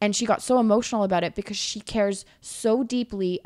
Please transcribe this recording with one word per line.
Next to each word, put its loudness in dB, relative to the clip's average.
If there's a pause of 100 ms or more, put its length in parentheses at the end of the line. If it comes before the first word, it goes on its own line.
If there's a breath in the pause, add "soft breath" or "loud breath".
And 2
she 0
got 2
so 4
emotional 2
about 2
it -4
because -8
she -6
cares -2 (160 soft breath)
so 0
deeply -2